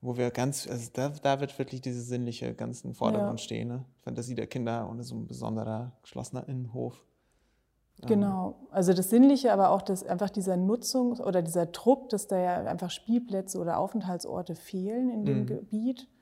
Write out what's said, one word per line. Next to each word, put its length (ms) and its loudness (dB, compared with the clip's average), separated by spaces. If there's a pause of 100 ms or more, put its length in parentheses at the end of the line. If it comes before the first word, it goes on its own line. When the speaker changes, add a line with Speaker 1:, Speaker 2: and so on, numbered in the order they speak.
Speaker 1:
wo 160 -4
wir 140 2
ganz, 360 -2
also 260 -6
da, 160 -2
da 300 0
wird 200 -6
wirklich 220 -6
dieses 260 -6
Sinnliche 480 -4
ganz 260 -8
im 120 -10
Vordergrund 460 0
Speaker 2:
Ja. 40 -10
Speaker 1:
stehen, 260 -6
ne? 160 -8 (160)
Fantasie 340 -8
der 120 -4
Kinder 420 -4
und 140 -8
so 120 -10
ein 120 -8
besonderer, 640 -4 (100)
geschlossener 460 -10
Innenhof. 580 -8 (1000)
Ähm, 40 -12
Speaker 2:
Genau, 640 2
also 220 6
das 180 0
Sinnliche, 420 8
aber 160 6
auch 140 4
das, 200 -2
einfach 280 -2
dieser 260 0
Nutzung 640 0
oder 240 2
dieser 240 0
Druck, 420 2
dass 180 -4
da 120 0
ja 240 0
einfach 260 -4
Spielplätze 720 -2
oder 180 0
Aufenthaltsorte 800 -4
fehlen 560 -2
in 140 -2
dem 160 2
Speaker 1:
Mhm. 60 -2
Speaker 2:
Gebiet. 600 -4 (140)